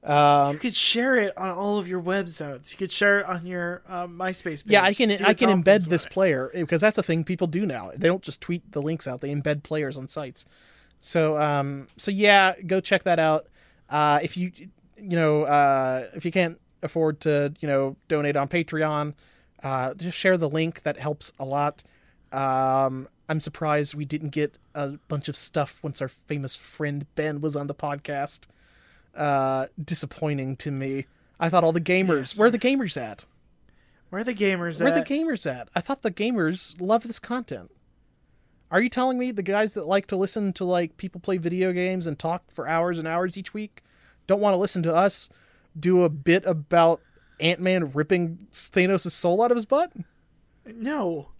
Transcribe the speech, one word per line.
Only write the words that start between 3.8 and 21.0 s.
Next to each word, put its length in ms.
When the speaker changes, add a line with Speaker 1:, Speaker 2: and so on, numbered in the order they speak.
Speaker 2:
uh, 180
MySpace 580
page. 20
Speaker 1:
Yeah, 160
I 100
can, 180
Speaker 2:
See 140
Speaker 1:
I 40
Speaker 2:
what 100
Speaker 1:
can 100
Speaker 2:
Tom 140
Speaker 1:
embed 20
Speaker 2:
thinks 220
Speaker 1:
this 180
Speaker 2:
about 60
it. 40
Speaker 1:
player, 400
because 280
that's 160
a 40
thing 220
people 220
do 200
now. 300
They 120
don't 140
just 200
tweet 300
the 100
links 260
out. 140
They 120
embed 300
players 340
on 80
sites. 380
So, 400
um, 560
so 140
yeah, 500
go 200
check 240
that 140
out. 280
Uh, 340
if 140
you, 160
you 180
know, 280
uh, 680
if 120
you 40
can't 300
afford 380
to, 400
you 60
know, 300
donate 300
on 120
Patreon, 680
uh, 300
just 220
share 200
the 120
link. 340
That 160
helps 420